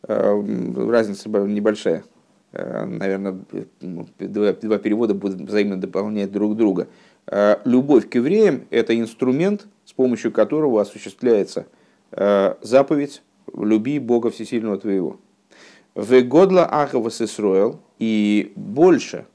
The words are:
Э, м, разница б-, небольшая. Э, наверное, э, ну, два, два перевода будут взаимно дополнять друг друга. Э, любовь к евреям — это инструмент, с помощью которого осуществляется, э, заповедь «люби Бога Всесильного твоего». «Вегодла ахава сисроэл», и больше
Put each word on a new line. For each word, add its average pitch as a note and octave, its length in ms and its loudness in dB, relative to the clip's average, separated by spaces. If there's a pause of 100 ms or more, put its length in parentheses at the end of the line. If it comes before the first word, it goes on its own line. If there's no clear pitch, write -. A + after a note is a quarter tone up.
Э, A2 260 0
м, A#2 580 -4
разница A2 400 -2
б-, G2+ 180 0
небольшая. G#2 560 -2 (480)
Э, A1 320 -8
наверное, G2 540 -6 (140)
э, G2+ 120 -10 (160)
ну, F2 260 -12 (120)
два, G2+ 340 0
два G#2+ 240 -2
перевода G#2+ 380 0
будут F#2+ 260 -6
взаимно G2+ 400 -2
дополнять G2+ 500 -4
друг G#2+ 260 -2
друга. G#2 320 0 (380)
Э, G#2 380 2
любовь B2+ 460 4
к B2+ 60 -4
евреям — E3+ 540 2
это A#2 300 0
инструмент, C#3 680 -2 (200)
с - 80 -20
помощью B2 360 0
которого A#2 520 2
осуществляется, - 840 -2 (500)
э, G2 460 2
заповедь C#3 600 0 (300)
«люби A2 460 0
Бога A#2+ 320 0
Всесильного G#2+ 480 -6
твоего». F#2+ 400 -4 (760)
«Вегодла B2+ 680 4
ахава C3 460 0
сисроэл», G#2+ 680 0 (180)
и G#2 580 0
больше B2+ 800 2